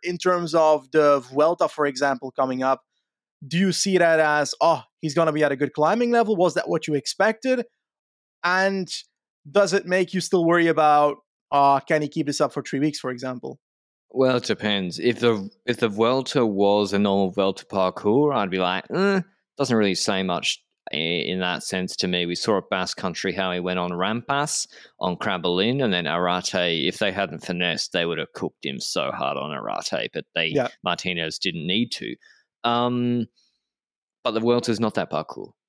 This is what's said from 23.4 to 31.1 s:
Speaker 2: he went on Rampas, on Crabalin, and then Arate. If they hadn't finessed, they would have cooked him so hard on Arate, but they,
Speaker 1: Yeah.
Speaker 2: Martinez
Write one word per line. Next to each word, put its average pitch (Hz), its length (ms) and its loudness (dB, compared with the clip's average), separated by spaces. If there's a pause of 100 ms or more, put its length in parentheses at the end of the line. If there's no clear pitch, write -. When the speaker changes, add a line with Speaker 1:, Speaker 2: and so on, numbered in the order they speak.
Speaker 2:
he 90 80 -4
went 90 220 -4
on 90 100 -4
Rampas, 117 800 -4 (320)
on 90 160 -2
Crabalin, 95 680 0
and 110 100 0
then 87 120 0
Arate. 87 840 0
If 90 120 -4
they 104 120 0
hadn't 92 340 -4
finessed, 87 480 -4
they 85 140 0
would 82 120 -4
have 78 160 -8
cooked - 300 -8
him 69 140 -8
so 69 320 -4
hard 69 260 -4
on 69 140 -8
Arate, 57 640 -6
but 80 120 -8 (100)
they, 82 100 0
Speaker 1:
Yeah. 120 220 -2 (160)
Speaker 2:
Martinez 87 560 -6